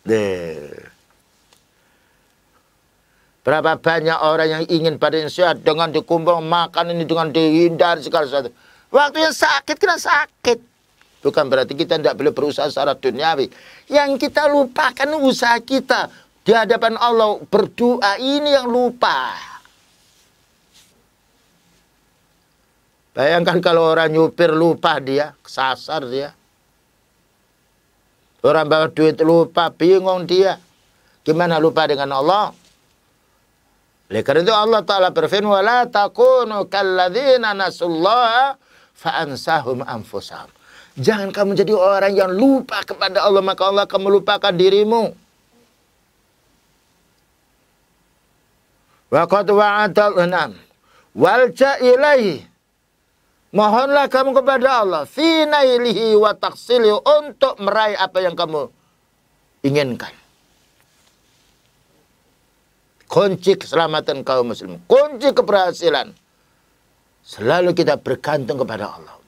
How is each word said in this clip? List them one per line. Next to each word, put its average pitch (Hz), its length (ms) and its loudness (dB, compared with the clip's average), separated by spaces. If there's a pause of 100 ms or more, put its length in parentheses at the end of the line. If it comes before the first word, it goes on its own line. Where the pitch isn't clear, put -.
Deh. 90 640 -4 (2750)
Berapa 156 320 0
banyak 165 400 -2
orang 156 320 0
yang 160 160 -4
ingin 160 320 -2
badannya 151 320 -2
sehat 160 320 0
dengan 160 320 -2
dikumpul, 165 480 0
makan 170 560 -2
ini, 170 80 -2
dengan 165 240 -2
dihindar 160 720 2
segala 156 240 -2
sesuatu. 135 240 -4 (400)
Waktu 294 400 0
yang 277 80 -4
sakit, - 400 -2
kena 349 240 0
sakit. 294 580 -2 (640)
Bukan 139 320 0
berarti 135 240 0
kita 160 240 -2
tidak 147 160 0
boleh 139 160 0
berusaha 139 400 -4
secara 139 240 -2
duniawi. 135 560 -2 (400)
Yang 277 320 0
kita 294 240 0
lupakan 285 720 0
usaha 240 400 0
kita 247 480 -2 (400)
di 220 80 6
hadapan 226 400 0
Allah, 226 480 2
berdoa, 214 720 0
ini 285 400 0
yang 247 160 -2
lupa. 208 640 -2 (3750)
Bayangkan 170 480 0
kalau 165 320 2
orang 160 240 2
nyupir 160 320 2
lupa, 156 480 0
dia 139 480 -4
kesasar 131 640 -6
dia. 139 240 -8 (2000)
Orang 151 320 2
bawa - 160 2
duit 156 320 0
lupa, 165 480 2
bingung 185 560 0
dia. 180 320 2 (640)
Gimana 165 400 0
lupa 160 240 2
dengan 139 320 -2
Allah? 170 400 0 (1500)
Oleh 104 160 -4
karena 139 180 2
itu 214 120 2
Allah 214 260 2
Ta'ala 190 320 0
berfirman, 196 400 0
"Wa 196 80 2
la 233 240 2
takunu 220 800 2
kalladzina 196 880 0
nasullaha 202 1040 0 (400)
fa 151 240 -6
ansahum 127 640 -4
anfusahum." - 640 -12 (480)
Jangan 196 400 -2
kamu 202 240 -2
jadi 208 160 0
orang 196 400 2
yang 185 160 0
lupa 254 480 0
kepada 190 480 -2
Allah, 196 160 2
maka 190 240 -2
Allah 202 160 0
akan 190 160 -4
melupakan 196 560 0
dirimu. 208 560 2 (4000)
Wa 170 160 2
qad 202 240 0
wa'adal-, 208 720 2
enam. 160 320 -4 (560)
Walja 247 640 2
ilaihi. 247 720 2 (1000)
Mohonlah 262 560 2
kamu 262 240 0
kepada 254 560 2
Allah, 170 240 -2
fi 320 320 0
nailihi 240 720 2
wa 208 240 4
taksili, 214 560 0
untuk 285 640 0
meraih 208 400 -2
apa 185 240 -2
yang 170 160 -4
kamu 156 320 -4 (960)
inginkan. 135 480 -2 (3000)
Kunci 190 480 0
keselamatan 156 640 -4
kaum 123 320 -2
muslim, 90 320 -14
kunci 269 480 2
keberhasilan. 175 800 0 (1120)
Selalu 170 480 0
kita 156 240 0
bergantung 131 640 -4
kepada 107 240 -6
Allah. - 420 -18